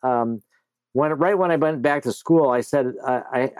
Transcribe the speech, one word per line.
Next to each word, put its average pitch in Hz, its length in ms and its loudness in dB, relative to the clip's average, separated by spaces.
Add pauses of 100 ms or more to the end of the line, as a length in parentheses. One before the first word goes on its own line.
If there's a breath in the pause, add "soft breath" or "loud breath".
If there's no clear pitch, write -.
Um, 117 380 -2 (540)
when, 151 180 0
right 175 240 2
when 185 140 2
I 165 60 2
went 156 260 0
back 143 220 0
to 120 80 -2
school, 160 380 2
I 123 100 2
said, 127 340 -2 (120)
uh, 127 140 0 (100)
I, 127 300 -2